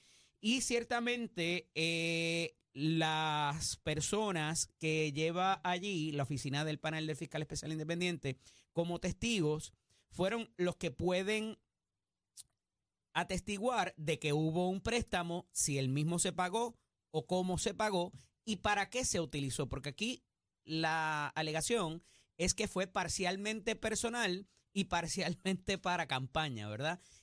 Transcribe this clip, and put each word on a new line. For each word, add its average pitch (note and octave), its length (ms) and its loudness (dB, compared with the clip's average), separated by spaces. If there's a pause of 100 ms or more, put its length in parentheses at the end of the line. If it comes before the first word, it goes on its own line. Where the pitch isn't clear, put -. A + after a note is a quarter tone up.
(400)
Y A#3 220 2
ciertamente, A#3 1120 0
eh, E3 840 0 (160)
las D#3 1040 2
personas D#3+ 920 0 (100)
que D#3 340 2
lleva E3+ 520 2
allí F3+ 480 0
la C#3+ 100 0
oficina C#3+ 420 -2
del D#3 140 -2
panel D#3 280 -2
del D3+ 100 -2
fiscal D#3 260 -4
especial D3 300 -6
independiente D#3+ 640 -2 (340)
como E3+ 280 0
testigos F3 720 0 (380)
fueron G#3 460 0
los F3+ 200 2
que E3+ 140 -2
pueden G3 680 0 (1600)
atestiguar F#3+ 840 0
de D3+ 220 -2
que D3 140 0
hubo D#3+ 360 2
un F#3+ 120 -2
préstamo, F3+ 720 -2
si C#3 260 0
el C3+ 100 2
mismo D3+ 300 2
se F3+ 140 2
pagó G3+ 440 0 (340)
o D#3 160 -2
cómo F3+ 320 2
se G3+ 160 0
pagó G3 380 0 (320)
y G#3+ 120 -2
para G3+ 340 2
qué B3+ 140 -2
se F#3 160 0
utilizó, C#3 480 -2
porque C#3 200 -6
aquí A3+ 360 -6 (400)
la D#3 640 0
alegación D#3+ 720 0 (340)
es F3+ 180 2
que G#3 140 -2
fue F#3 180 -2
parcialmente G3+ 880 -2
personal A3 720 -2 (260)
y G3 120 2
parcialmente F3+ 960 -2
para F3 300 0
campaña, C3 600 -2
¿verdad? C#3+ 320 -2 (220)